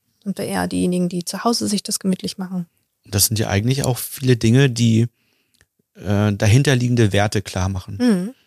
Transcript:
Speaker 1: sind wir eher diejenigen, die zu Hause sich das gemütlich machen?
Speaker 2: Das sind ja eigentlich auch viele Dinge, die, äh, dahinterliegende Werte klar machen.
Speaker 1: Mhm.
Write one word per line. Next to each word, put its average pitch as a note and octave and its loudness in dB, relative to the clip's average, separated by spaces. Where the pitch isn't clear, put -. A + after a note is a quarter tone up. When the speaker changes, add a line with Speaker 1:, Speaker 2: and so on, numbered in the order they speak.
Speaker 1:
sind G3 -6
wir G3+ -6
eher F#3 -2
diejenigen, F3+ 0
die F3 -6
zu - -8
Hause A#3 0
sich G3+ -2
das - -6
gemütlich F#3 -4
machen? F3+ -6
Speaker 2:
Das G#2 0
sind G#2+ -2
ja A2+ -2
eigentlich A#2 0
auch B2 0
viele - 0
Dinge, A#2+ 4
die, A#2 2
äh, G#2 0
dahinterliegende A#2+ 2
Werte G#2 0
klar F#2 -4
machen. G2 -8
Speaker 1:
Mhm. A3 0